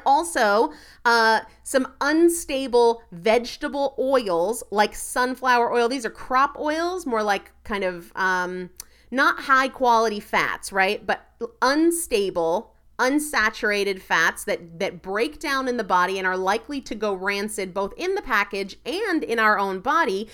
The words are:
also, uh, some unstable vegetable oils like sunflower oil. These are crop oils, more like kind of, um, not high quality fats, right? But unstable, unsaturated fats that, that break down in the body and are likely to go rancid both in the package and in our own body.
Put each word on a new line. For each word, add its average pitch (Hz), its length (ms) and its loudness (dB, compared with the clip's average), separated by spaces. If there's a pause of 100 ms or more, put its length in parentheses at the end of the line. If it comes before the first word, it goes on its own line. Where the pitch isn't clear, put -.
also, 269 680 2 (320)
uh, 226 360 4 (200)
some - 400 -2
unstable 269 1120 2
vegetable 247 880 0
oils 226 720 0
like 208 240 2
sunflower 247 760 0
oil. 240 160 2
These 254 160 -4
are 214 60 -6
crop 262 480 0
oils, 330 480 -4
more 226 160 -2
like 202 300 -2 (120)
kind 202 200 -6
of, 175 320 -6
um, 180 560 -2 (400)
not 294 300 0
high 269 260 0
quality 226 520 0
fats, - 520 -4
right? 196 340 0
But - 240 -6 (320)
unstable, 220 1120 0 (260)
unsaturated 214 1000 0
fats 170 440 0
that, 170 340 -6
that 175 240 -6
break 220 340 -4
down 269 300 -2
in 247 100 -2
the 226 60 -2
body 185 340 2
and 190 80 -2
are 185 100 0
likely 220 460 -2
to - 140 -12
go 208 180 -2
rancid 196 580 -4
both 196 240 -4
in 370 200 -2
the 403 80 -4
package 202 520 -2 (120)
and 349 360 -2
in 233 140 -4
our 214 220 4
own 196 200 -2
body. 220 540 0